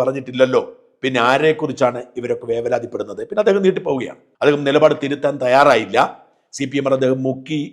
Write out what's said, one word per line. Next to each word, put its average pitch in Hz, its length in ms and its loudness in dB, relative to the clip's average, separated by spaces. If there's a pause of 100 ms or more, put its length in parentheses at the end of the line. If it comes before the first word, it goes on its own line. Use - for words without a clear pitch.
പറഞ്ഞിട്ടില്ലല്ലോ, 127 600 0 (400)
പിന്നെ 131 180 -2
ആരെക്കുറിച്ചാണ് 135 800 0 (160)
ഇവരൊക്കെ 120 360 -6
വേവലാതിപ്പെടുന്നത്?" 113 760 -6
പിന്നെ 208 160 -6
അദ്ദേഹം 202 220 2
നീട്ടിപ്പോവുകയാണ്. 139 540 -2 (220)
അദ്ദേഹം 143 260 2
നിലപാട് 147 340 4
തിരുത്താൻ 143 420 -4
തയ്യാറായില്ല. 123 540 4 (540)
സി 139 120 -6
പി 135 140 -6
എം 135 100 -2 (100)
അദ്ദേഹം 131 240 0
മുക്കി 139 380 -4 (120)